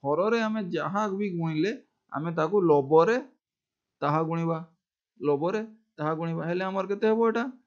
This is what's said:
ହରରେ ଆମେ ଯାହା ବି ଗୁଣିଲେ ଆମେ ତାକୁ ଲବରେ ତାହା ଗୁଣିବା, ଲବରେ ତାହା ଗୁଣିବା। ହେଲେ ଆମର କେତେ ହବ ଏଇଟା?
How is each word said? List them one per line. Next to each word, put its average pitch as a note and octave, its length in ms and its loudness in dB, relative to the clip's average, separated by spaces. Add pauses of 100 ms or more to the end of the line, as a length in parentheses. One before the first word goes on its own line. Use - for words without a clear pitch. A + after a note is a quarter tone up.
ହରରେ F#3+ 380 0
ଆମେ A3 280 -4
ଯାହା E3+ 380 -4
ବି G3 220 -2
ଗୁଣିଲେ E3 420 -2 (400)
ଆମେ E3 200 -4
ତାକୁ E3 300 0
ଲବରେ D#3+ 540 6 (840)
ତାହା D3 200 2
ଗୁଣିବା, E3 360 -2 (640)
ଲବରେ D#3+ 420 0 (340)
ତାହା D3+ 180 -2
ଗୁଣିବା। E3 320 -4
ହେଲେ F3+ 180 -2
ଆମର F#3+ 220 -4
କେତେ G3+ 220 -2
ହବ A3 200 2
ଏଇଟା? A#3 160 0 (220)